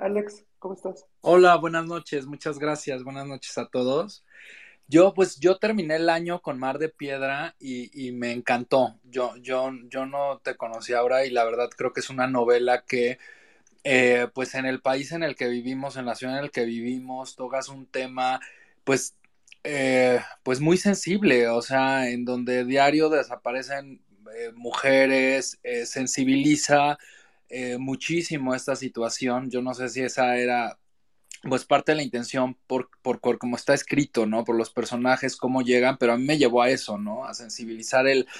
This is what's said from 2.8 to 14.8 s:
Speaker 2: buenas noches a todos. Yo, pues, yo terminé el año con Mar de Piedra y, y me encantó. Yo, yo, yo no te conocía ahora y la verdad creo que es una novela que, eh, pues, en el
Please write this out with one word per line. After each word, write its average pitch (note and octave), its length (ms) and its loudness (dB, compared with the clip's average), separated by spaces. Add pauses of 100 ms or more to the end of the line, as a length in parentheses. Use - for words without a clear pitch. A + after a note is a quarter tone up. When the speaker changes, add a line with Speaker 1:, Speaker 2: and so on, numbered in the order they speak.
Speaker 2:
buenas C3+ 240 -12
noches - 320 -12
a A#2 80 -6
todos. C3+ 580 -2 (640)
Yo, F3+ 260 8
pues, F#3 260 0
yo F3+ 200 4
terminé F#3+ 380 0
el E3 120 2
año E3+ 320 -2
con C3+ 160 -8
Mar C3+ 220 -4
de D#3 100 -2
Piedra C#3 720 -6
y, B2+ 480 -10
y B2 40 -8
me A#2+ 200 -6
encantó. B2 720 0
Yo, B2 340 -6
yo, C3 340 -4 (160)
yo C3+ 200 -8
no C#3 360 -4
te B2+ 140 -8
conocía A#2 400 -4
ahora B2+ 280 2
y C3 40 -8
la A#2+ 160 2
verdad A#2 240 -2
creo B2 240 -6
que - 60 -6
es - 100 -10
una B2+ 160 -2
novela B2 600 2
que, B2 340 -2 (640)
eh, B2 500 4
pues, C3 220 -6
en C3 100 -4
el C3 160 -4